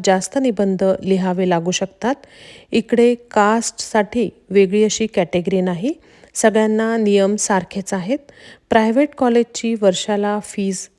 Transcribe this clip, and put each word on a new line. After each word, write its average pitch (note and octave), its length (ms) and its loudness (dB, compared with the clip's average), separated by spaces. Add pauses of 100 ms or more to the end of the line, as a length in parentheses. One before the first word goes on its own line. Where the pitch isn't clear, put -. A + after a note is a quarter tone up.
जास्त F#3+ 320 0
निबंध G3 460 0 (200)
लिहावे F#3 460 0
लागू E3+ 220 0
शकतात. G#3+ 440 -4 (560)
इकडे A#3+ 440 2
कास्टसाठी A3 1120 -2 (200)
वेगळी G3 340 4
अशी G#3+ 240 0
कॅटेगरी F#3 540 -2
नाही, F3+ 320 -2 (420)
सगळ्यांना A3 600 2
नियम G3+ 380 2
सारखेच G3 580 -4
आहेत. G3 260 -4 (500)
प्रायव्हेट A3+ 480 2
कॉलेजची A#3 640 0
वर्षाला G#3 600 0
फीज G3 440 -6 (120)